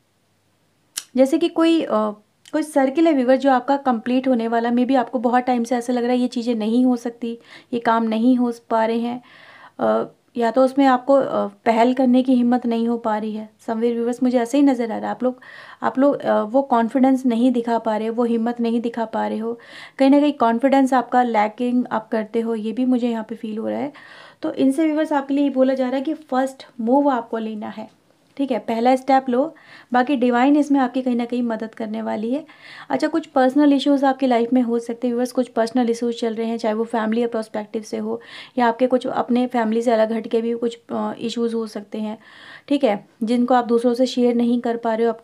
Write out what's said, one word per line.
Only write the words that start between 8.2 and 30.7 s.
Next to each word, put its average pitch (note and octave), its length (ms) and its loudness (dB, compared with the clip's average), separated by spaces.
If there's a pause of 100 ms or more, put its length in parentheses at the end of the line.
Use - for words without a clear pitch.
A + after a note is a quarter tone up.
हो A#3+ 160 0 (180)
पा A3+ 160 2
रहे A3+ 120 -2
हैं, A#3+ 240 -6 (580)
अ, A3+ 240 0 (320)
या A#3 140 0
तो C4 140 4
उसमें C4+ 220 2
आपको, B3+ 280 2
अ, G#3 320 0
पहल A3+ 480 2
करने B3+ 280 4
की C4 120 2
हिम्मत B3 320 2
नहीं A#3 220 -2
हो A#3 100 -2
पा A3 200 -4
रही G#3+ 140 -6
है। G#3+ 180 -10 (100)
somewhere A#3 320 -2
viewers A#3 300 -2
मुझे B3+ 160 2
ऐसे A#3 200 0
ही D4 60 6
नज़र B3 200 2
आ - 20 -4
रहा G#3+ 100 -6
है, G#3 100 -6
आप G#3 160 -6
लोग, B3+ 180 -2 (420)
आप A#3+ 160 -2
लोग, C#4 220 2
अ, G#3+ 220 0
वो A3+ 200 0
confidence C4 640 2
नहीं A#3+ 260 2
दिखा A#3 260 -2
पा A3 180 -2
रहे, A3 140 -4
वो A#3 140 -2
हिम्मत A#3 360 -2
नहीं A#3 200 0
दिखा A#3 240 -6
पा G#3+ 220 -6
रहे G#3+ 120 -6
हो, A#3 200 -8 (400)
कहीं C4+ 120 4
ना C#4+ 100 6
कहीं D4 120 2
confidence C4 640 2
आपका B3 280 2
lacking A#3+ 720 0
आप A3 160 -6
करते A3 320 -4
हो, A3+ 140 -4
ये A3 180 -4
भी B3+ 120 -2
मुझे B3 260 0
यहाँ A3+ 180 -4
पे A3+ 60 -10
feel G#3+ 240 -10
हो A3 100 -6
रहा G#3+ 100 -4
है। C#4+ 140 -6 (500)
तो D#4+ 100 -4
इनसे C4+ 340 2
viewers D#4 260 0
आपके C#4 220 -2
लिए C#4+ 100 2
ये C#4 60 0
बोला C4 240 2
जा B3+ 120 -2
रहा B3+ 100 -4
है C#4 60 -2
कि D#4 120 -4
first C4 520 -4 (140)
move C#4 300 4
आपको A#3 280 -4
लेना A3 300 -8
है, G#3+ 300 -16 (380)
ठीक C#4 140 -4
है, A3 80 -2
पहला A#3 380 2
step C4 320 0
लो, C4+ 260 0 (380)
बाकी B3+ 240 2
divine B3 400 4
इसमें C#4+ 240 2